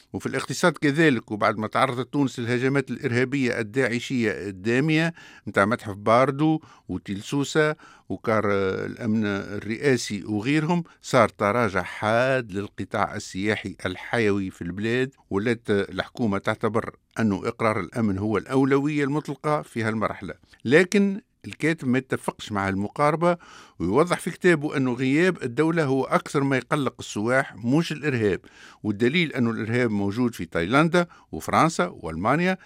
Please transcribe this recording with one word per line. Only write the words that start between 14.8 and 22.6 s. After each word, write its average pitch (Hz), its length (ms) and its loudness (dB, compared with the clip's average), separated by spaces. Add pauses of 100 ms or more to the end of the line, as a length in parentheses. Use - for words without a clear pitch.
ولات 113 400 0
الحكومة 98 680 0
تعتبر 110 580 -2 (240)
أنه 101 280 0
إقرار 110 320 0
الأمن 101 380 -2
هو 104 200 0
الأولوية 139 680 0
المطلقة 151 580 -4
في 117 220 -6
هالمرحلة. 104 500 -4 (320)
لكن 190 560 4 (240)
الكاتب 147 420 -4
ما 123 100 2
يتفقش - 540 -6
مع 98 180 0